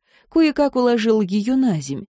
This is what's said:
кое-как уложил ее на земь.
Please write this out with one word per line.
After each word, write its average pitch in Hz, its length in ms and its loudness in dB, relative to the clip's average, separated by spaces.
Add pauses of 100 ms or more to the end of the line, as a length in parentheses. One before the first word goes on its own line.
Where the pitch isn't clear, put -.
(300)
кое-как 294 460 0
уложил 233 440 2
ее 208 360 -2
на 233 240 0
земь. 135 340 -10